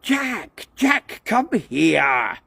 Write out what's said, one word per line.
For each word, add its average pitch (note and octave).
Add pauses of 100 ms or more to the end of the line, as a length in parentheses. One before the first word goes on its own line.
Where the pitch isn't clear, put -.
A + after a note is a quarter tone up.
Jack, C4 (100)
Jack, -
come C4
here C#3